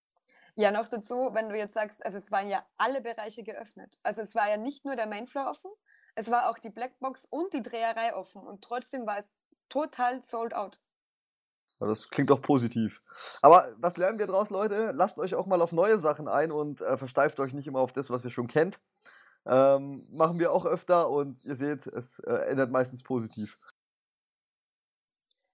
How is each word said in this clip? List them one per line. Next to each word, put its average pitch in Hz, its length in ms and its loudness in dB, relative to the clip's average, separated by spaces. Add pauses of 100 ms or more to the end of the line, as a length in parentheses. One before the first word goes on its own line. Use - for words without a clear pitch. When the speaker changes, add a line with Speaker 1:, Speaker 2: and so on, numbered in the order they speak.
(560)
Speaker 1:
Ja, 208 160 2
noch 214 180 -4
dazu, 247 440 -4
wenn 220 140 -2
du 208 100 -6
jetzt 208 160 -6
sagst, 214 320 -8
also 185 120 -8
es 196 140 -18
waren 202 180 -2
ja 190 160 -4 (120)
alle 262 220 -2
Bereiche 220 440 -10
geöffnet. 202 600 -16
Also 214 180 -4
es 208 140 -12
war 208 140 2
ja 208 80 0
nicht 247 260 -8
nur 277 140 -6
der 220 100 -4
Mainfloor 240 420 -6
offen, 370 220 -10 (440)
es 220 140 -8
war 233 200 2
auch 226 100 -4
die 226 100 -16
Blackbox 254 560 -10
und 339 280 -6
die 277 100 -4
Dreherei 226 500 -2
offen 190 280 -12
und 190 200 -18
trotzdem 247 440 -8
war 208 140 -4
es 208 120 -14 (380)
total 262 540 -2
sold 233 300 -6
out. 202 280 -8 (1000)
Speaker 2:
Ja, 104 80 -4
das 107 220 -4
klingt 139 200 2
doch 135 120 4
positiv. 117 600 0 (400)
Aber 143 360 10
was 170 180 -2
lernen 202 240 0
wir 208 80 -2
draus, 190 220 0
Leute? 202 420 -2
Lasst 156 260 0
euch 180 180 -4
auch 180 100 -2
mal 185 160 2
auf 170 100 2
neue 196 280 4
Sachen 151 280 0
ein 143 240 2
und, 147 300 -4
äh, 131 160 0
versteift 139 420 0
euch 135 140 -2
nicht 143 140 -8
immer 135 120 -2
auf 131 140 2
das, 143 160 -6
was 123 160 -4
ihr 120 60 -8
schon 120 160 -4
kennt. 165 340 2 (640)
Ähm, 139 640 4
machen 160 300 2
wir 165 120 2
auch - 140 2
öfter 170 440 2
und 139 360 -2
ihr 139 100 -6
seht, 143 320 -4
es, - 320 -10
äh, - 300 0
ändert 131 220 2
meistens 127 300 0
positiv. 113 560 -6 (2000)